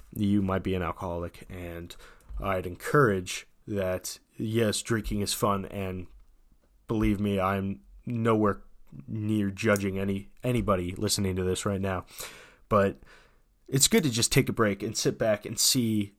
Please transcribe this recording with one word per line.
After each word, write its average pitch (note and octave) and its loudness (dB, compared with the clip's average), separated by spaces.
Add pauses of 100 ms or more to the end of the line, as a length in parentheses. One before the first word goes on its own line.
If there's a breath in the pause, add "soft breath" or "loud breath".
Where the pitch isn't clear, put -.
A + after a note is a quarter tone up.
(120 loud breath)
you G2+ 2
might F#2+ 0
be F#2 0
an F#2 0
alcoholic, F2 -6
and E2+ -12 (480 soft breath)
I'd F#2 -2
encourage G2 2 (220)
that, F#2 -4 (180)
yes, A2 0
drinking G#2+ -2
is G2 -2
fun, G2 0
and F#2 -8 (800)
believe G#2+ 2
me, G2+ 0
I'm G2 0 (240)
nowhere A2+ 2 (440)
near G#2+ 0
judging G2 0
any, G2 -4 (120)
anybody G2 0
listening G2 0
to F#2 0
this F#2 -2
right G2 0
now, F#2+ -4 (640 loud breath)
but G2 2 (680 soft breath)
it's C#3 2
good A3 4
to C#3+ 2
just A2 0
take C3+ 4
a A2+ 0
break G2+ 0
and G#2 -4
sit - 0
back A2 0
and - -8
see A2 2